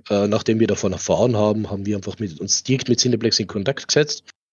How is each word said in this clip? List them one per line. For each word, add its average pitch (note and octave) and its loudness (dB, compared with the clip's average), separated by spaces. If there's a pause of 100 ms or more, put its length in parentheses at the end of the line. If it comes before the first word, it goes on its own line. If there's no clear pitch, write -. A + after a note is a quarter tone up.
äh, G2+ 2
nachdem A2 2
wir A2+ 4
davon G2+ 0
erfahren G2 2
haben, G#2 0
haben G2 -8
wir G#2 -2
einfach F#2+ -10
mit, F2 -6
uns - -2
direkt C3 0
mit A#2 4
Cineplex A#2+ 2
in G#2+ -4
Kontakt F#2+ -4
gesetzt. - 0 (300)